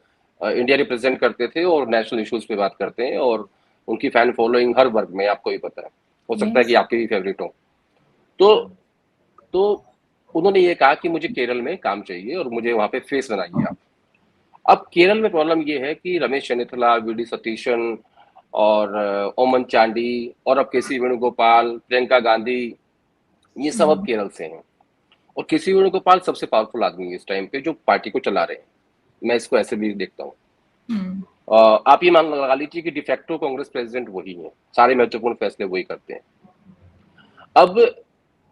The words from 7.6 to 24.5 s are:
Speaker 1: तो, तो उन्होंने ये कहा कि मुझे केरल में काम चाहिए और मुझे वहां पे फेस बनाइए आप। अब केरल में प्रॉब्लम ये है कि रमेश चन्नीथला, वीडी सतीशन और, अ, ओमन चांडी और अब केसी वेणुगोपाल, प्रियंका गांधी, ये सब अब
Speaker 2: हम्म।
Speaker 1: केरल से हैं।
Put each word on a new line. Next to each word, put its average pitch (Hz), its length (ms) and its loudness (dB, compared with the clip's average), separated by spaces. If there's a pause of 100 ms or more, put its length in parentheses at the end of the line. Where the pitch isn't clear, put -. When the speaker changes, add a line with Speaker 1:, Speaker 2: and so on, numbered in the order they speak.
Speaker 1:
तो, 208 320 4 (840)
तो 196 320 -2 (500)
उन्होंने 190 240 2
ये 175 160 2
कहा 147 200 4
कि 170 140 -6
मुझे 160 180 -4
केरल 123 340 -4
में 160 160 -6
काम 101 240 -4
चाहिए 98 340 -12
और 156 140 -8
मुझे 117 240 -4
वहां 104 140 0
पे 127 120 -6
फेस 131 320 -6
बनाइए 90 320 -4
आप। - 140 -6 (920)
अब - 240 4
केरल 185 260 4
में 214 120 -2
प्रॉब्लम 165 300 0
ये 147 180 -4
है 143 160 -6
कि 180 220 -6
रमेश 135 300 -2
चन्नीथला, 120 480 0
वीडी 113 300 -4
सतीशन 117 720 -4 (560)
और, 107 420 2
अ, 101 420 -2
ओमन 127 260 2
चांडी 117 680 0 (140)
और 170 100 2
अब - 80 2
केसी 131 340 -4
वेणुगोपाल, 117 880 2
प्रियंका 123 300 2
गांधी, 117 560 -2 (840)
ये 147 140 -4
सब 175 180 2
अब 151 80 4
Speaker 2:
हम्म। 98 80 -8
Speaker 1:
केरल 107 220 -4
से 87 180 -14
हैं। 80 180 -16 (760)